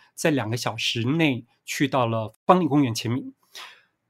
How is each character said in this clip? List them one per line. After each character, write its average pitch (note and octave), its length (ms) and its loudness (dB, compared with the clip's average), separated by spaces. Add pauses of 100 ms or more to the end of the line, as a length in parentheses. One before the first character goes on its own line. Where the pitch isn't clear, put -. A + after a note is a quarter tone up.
(140)
在 - 160 0
两 B2 180 -2
个 A#2+ 80 -2
小 A2 200 -6
时 A2+ 260 -4
内 C#3 440 0 (180)
去 - 240 -2
到 C3 180 0
了 A2+ 260 -4 (140)
芳 F#3 140 8
林 D#3+ 80 0
公 C#3+ 160 4
园 C3+ 100 0
签 G#2+ 160 -4
名。 C3+ 240 -4 (760)